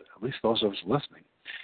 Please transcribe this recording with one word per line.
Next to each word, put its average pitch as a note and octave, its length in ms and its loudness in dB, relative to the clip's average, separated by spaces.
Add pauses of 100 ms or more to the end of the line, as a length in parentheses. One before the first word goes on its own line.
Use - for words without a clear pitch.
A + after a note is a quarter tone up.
(160)
at - 60 -12
least C3 200 -4
those A2 200 4
of G#2+ 80 4
us G2 160 -6
listening. - 380 -2 (400)